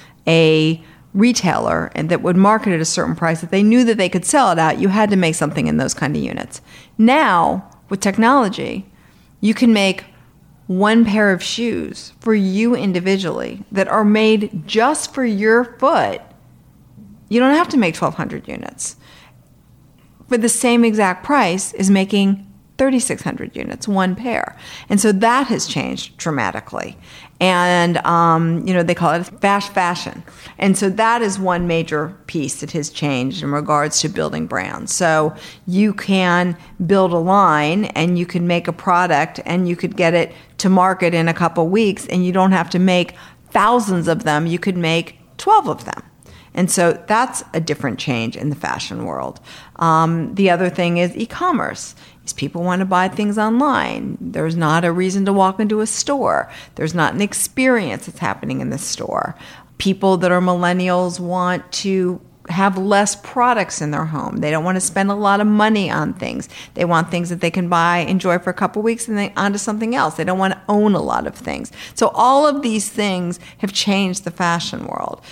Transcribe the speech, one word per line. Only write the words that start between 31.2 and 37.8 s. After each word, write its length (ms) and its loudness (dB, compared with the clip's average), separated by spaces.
is 160 -2
one 300 -2
major 500 -2
piece 340 -6
that 100 -10
has 180 -6
changed 540 -4
in 80 -4
regards 500 -2
to 80 -2
building 380 -4
brands. 460 -8
So 420 0
you 260 2
can 640 0
build 240 4
a 60 2
line 720 4